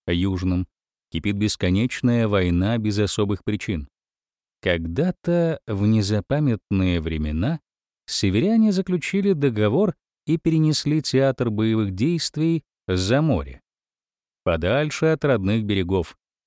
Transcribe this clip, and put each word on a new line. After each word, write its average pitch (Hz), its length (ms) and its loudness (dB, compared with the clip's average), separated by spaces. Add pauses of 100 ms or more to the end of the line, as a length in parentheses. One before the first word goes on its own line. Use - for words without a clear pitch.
южном, 90 600 0 (440)
кипит 101 260 -4
бесконечная 110 880 0
война 95 500 2
без 107 220 -2
особых 104 440 -2
причин. 98 440 -6 (720)
Когда-то, 156 1040 -2
в 101 220 0
незапамятные 104 1120 0
времена, 80 580 -2 (460)
северяне 202 680 2
заключили 190 640 0
договор 139 600 2 (320)
и 165 100 2
перенесли 156 640 2
театр 131 480 0
боевых 107 460 0
действий 160 680 -2 (220)
за 95 360 2
море, 73 400 -2 (840)
подальше 113 640 0
от 160 160 0
родных 110 400 2
берегов, 95 540 -2 (300)